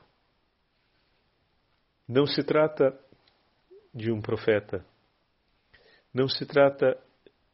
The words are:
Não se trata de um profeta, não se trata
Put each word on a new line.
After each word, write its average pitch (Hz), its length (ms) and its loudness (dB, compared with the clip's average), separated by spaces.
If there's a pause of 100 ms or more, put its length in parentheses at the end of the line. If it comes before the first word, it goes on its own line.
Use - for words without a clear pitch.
(2000)
Não 135 200 2
se 143 180 -4
trata 151 520 2 (960)
de 113 200 -6
um 107 80 -4
profeta, 104 640 -4 (1300)
não 131 160 -2
se - 180 -8
trata 139 500 2 (580)